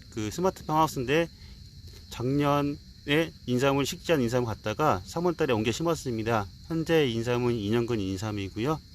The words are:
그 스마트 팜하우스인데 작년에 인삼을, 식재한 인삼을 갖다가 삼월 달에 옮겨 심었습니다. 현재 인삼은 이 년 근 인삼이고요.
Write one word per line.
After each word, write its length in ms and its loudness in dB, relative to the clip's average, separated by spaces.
그 220 -4
스마트 340 -2
팜하우스인데 640 2
작년에 1200 0
인삼을, 400 2
식재한 340 0
인삼을 260 2
갖다가 600 0
삼월 300 0
달에 160 2
옮겨 180 2
심었습니다. 760 0
현재 420 2
인삼은 460 0
이 160 -2
년 160 2
근 140 0
인삼이고요. 800 -2